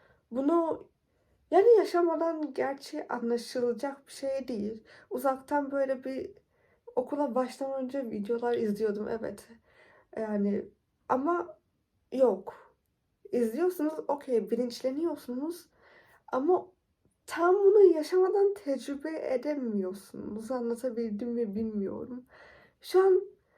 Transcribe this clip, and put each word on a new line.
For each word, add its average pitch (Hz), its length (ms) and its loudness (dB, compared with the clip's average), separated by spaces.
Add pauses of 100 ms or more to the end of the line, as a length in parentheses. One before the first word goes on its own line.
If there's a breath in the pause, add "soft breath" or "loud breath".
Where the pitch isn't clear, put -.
(320 soft breath)
bunu, 311 560 0 (640)
yani, 427 260 8
yaşamadan 330 760 0
gerçi 277 540 -6
anlaşılacak 240 1000 -4
bir - 40 -20
şey 269 360 -6
değil. 220 360 -6 (260 loud breath)
Uzaktan 277 640 -2
böyle 269 320 -2
bir 262 280 -8 (640)
okula 262 400 -2
başlamadan 269 480 -4
önce 254 260 -6
videolar 233 440 -2
izliyordum, 214 540 -2
evet. 214 400 -8 (680 soft breath)
Yani, 208 480 -2 (440)
ama 339 480 0 (540)
yok. 240 640 0 (560)
İzliyorsunuz, 302 640 0 (140)
okey, 254 440 -2
bilinçleniyorsunuz 269 1160 -4 (600 soft breath)
ama 285 360 2 (580)
tam 349 300 4
bunu 403 280 8
yaşamadan 370 680 4
tecrübe 285 800 -6
edemiyorsunuz. 226 1160 -6
Anlatabildim 233 760 -4
mi 233 260 -4
bilmiyorum. 220 680 -6 (560 loud breath)
Şu 370 260 4
an 381 140 4 (360 soft breath)